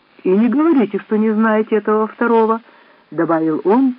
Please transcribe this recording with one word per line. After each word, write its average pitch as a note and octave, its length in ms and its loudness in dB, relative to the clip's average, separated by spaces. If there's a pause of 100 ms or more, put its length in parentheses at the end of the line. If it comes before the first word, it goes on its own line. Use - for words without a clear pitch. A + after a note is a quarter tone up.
(240)
И F3+ 60 -2
не G#3+ 180 2
говорите, C4+ 520 0
что - 160 -4
не A3 140 0
знаете A3 460 0
этого G#3+ 300 -2
второго», A3+ 540 0 (500)
добавил D#3+ 540 -2
он, B3 340 2